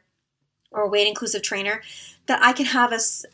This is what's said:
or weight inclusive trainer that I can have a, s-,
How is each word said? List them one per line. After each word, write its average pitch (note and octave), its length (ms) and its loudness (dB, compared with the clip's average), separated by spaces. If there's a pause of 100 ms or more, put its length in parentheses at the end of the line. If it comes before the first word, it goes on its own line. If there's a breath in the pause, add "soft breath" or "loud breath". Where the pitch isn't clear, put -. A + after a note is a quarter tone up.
(720)
or G#3+ 160 0
weight G#3 200 2
inclusive G#3 340 -4
trainer G3+ 400 -4 (460 loud breath)
that - 140 0
I B3+ 120 6
can C4 140 -2
have A#3+ 260 2
a, - 20 0
s-, - 380 0